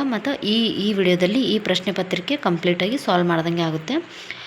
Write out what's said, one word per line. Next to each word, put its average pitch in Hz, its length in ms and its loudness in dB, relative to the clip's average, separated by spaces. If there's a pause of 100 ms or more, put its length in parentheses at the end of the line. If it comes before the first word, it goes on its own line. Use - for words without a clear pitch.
ಮತ್ತು 262 380 -2
ಈ, 226 260 2
ಈ 202 260 0
ವಿಡಿಯೋದಲ್ಲಿ 185 500 2
ಈ 208 160 2
ಪ್ರಶ್ನೆ 185 340 -2
ಪತ್ರಿಕೆ 185 440 -2
ಕಂಪ್ಲೀಟಾಗಿ 180 640 0
ಸಾಲ್ವ್ 175 300 2
ಮಾಡ್ದಂಗೆ 170 340 0
ಆಗುತ್ತೆ. 160 340 -2 (500)